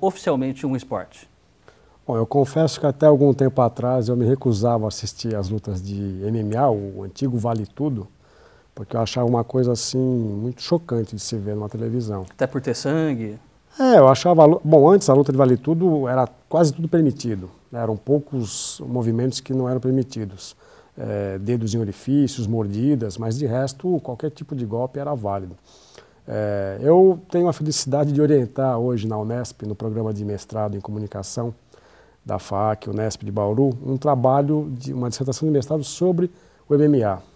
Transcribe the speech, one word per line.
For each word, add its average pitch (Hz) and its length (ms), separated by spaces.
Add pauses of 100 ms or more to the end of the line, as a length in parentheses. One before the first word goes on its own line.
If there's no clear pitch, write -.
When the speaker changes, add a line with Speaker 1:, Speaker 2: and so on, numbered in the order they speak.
Speaker 1:
oficialmente 135 640
um 131 100
esporte? - 500 (800)
Speaker 2:
Bom, 131 80
eu 113 120
confesso 143 520
que - 80
até 139 200
algum 143 260
tempo 131 300
atrás 120 460
eu 123 80
me 120 100
recusava 117 580
a 107 40
assistir 110 460
às 98 140
lutas 101 340
de 98 440
M 113 140
M 107 180
A, 135 120
o 98 320
antigo 120 360
Vale 110 280
Tudo, 131 400 (680)
porque 107 220
eu 113 40
achava 120 240
uma 117 200
coisa 123 260
assim 120 260
muito 120 640
chocante 127 540
de 101 80
se - 140
ver 104 180
numa 104 140
televisão. 110 600
Speaker 1:
Até - 160
por 131 160
ter - 140
sangue? 131 640 (400)
Speaker 2:
É, 254 200
eu 131 100
achava 165 340
a 147 40
lu-, 156 180
bom, 151 260
antes 196 180
a 135 60
luta 139 160
de 131 80
Vale 127 180
Tudo 160 520
era 127 200 (200)
quase 156 240
tudo 165 160
permitido, 120 600 (220)
né? 120 100
Eram 110 160
poucos 135 880
movimentos 123 540
que - 160
não 127 140
eram 127 100
permitidos. 117 800 (420)
É, 101 400
dedos 113 340
em 117 60
orifícios, 123 720
mordidas, 113 680
mas 113 220
de 147 80
resto 135 540
qualquer 131 300
tipo 151 260
de 123 100
golpe 123 320
era 143 160
válido. 98 420 (680)
É, 104 540
eu 175 400 (100)
tenho 175 160
a 165 60
felicidade 147 580
de 143 100
orientar 135 560
hoje 117 300
na 110 100
unesp, 113 460
no 104 140
programa 110 360
de 104 120
mestrado 104 520
em 98 40
comunicação 104 720 (720)
da 98 140
fac, 107 500
unesp 107 320
de 101 80
Bauru, 107 400 (160)
um 131 100
trabalho 143 760
de 131 200
uma 123 160
dissertação 131 380
de 156 60
mestrado 143 320
sobre 180 440 (400)
o 147 60
M 143 120
M 135 180
A. 95 160 (160)